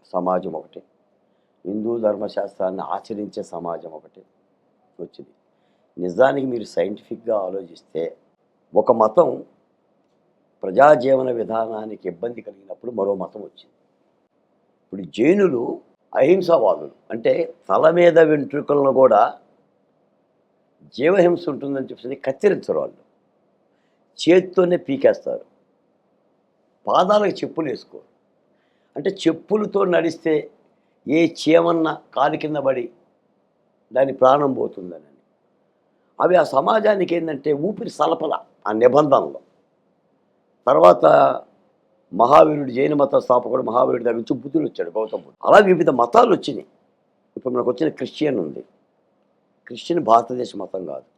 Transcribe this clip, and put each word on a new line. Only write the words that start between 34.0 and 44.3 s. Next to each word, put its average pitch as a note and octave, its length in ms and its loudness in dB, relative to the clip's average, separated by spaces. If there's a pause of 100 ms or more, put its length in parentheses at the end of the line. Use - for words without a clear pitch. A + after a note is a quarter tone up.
ప్రాణం C3+ 420 2
పోతుందని. F2 580 -10 (1080)
అవి F3 160 2
ఆ D#3+ 80 4
సమాజానికి F#3 680 0
ఏంటంటే D#3+ 380 -4
ఊపిరి E3+ 380 -6
సలపల D#3+ 480 -4 (280)
ఆ G#2 60 -4
నిబంధనలో. A#2 680 2 (1300)
తర్వాత D#3+ 380 6 (1120)
మహావీరుడు, D3 560 4
జైన C#3 240 -2
మత C#3+ 220 0
స్థాపకుడు B2 460 0
మహావీరుడి B2 420 0
దగ్గర A#2 100 0
నుంచి A#2 200 -4